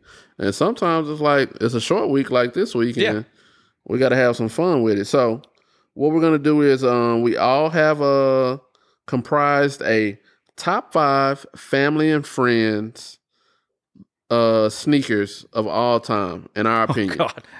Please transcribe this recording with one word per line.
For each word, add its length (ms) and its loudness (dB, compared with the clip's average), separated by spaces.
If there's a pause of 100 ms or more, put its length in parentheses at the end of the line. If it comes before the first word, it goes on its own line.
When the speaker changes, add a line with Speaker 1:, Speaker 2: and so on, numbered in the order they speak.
(380)
Speaker 1:
And 160 -2
sometimes 540 0
it's 140 -8
like, 280 2 (120)
it's 120 0
a 60 -2
short 300 -2
week 200 0
like 220 0
this 220 -4
week, 220 0
Speaker 2:
Yeah. 160 0
Speaker 1:
and 120 -6 (640)
we 120 -2
gotta 180 2
have 200 2
some 140 -4
fun 320 0
with 160 2
it. 80 -4
So 340 0 (540)
what 180 0
we're 80 2
gonna 180 2
do 220 2
is, 240 2
um, 380 2
we 160 0
all 320 2
have, 320 0
uh, 560 2 (480)
comprised 760 0
a 360 0 (380)
top 360 -4
five 540 0 (100)
family 540 0
and 160 -2
friends, 920 -2 (1120)
uh, 380 2
sneakers 840 -2
of 160 -2
all 320 0
time, 560 -6
in 100 0
our 200 2
Speaker 2:
<laughs> 20 -2
Oh, 20 0
Speaker 1:
opinion. 280 -2
Speaker 2:
God. 260 -4 (160)